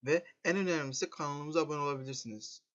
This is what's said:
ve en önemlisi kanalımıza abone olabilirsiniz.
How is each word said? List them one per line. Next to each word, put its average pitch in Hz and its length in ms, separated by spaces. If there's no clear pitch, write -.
ve 156 220
en 175 120
önemlisi 160 540
kanalımıza 147 500
abone 151 200
olabilirsiniz. 131 800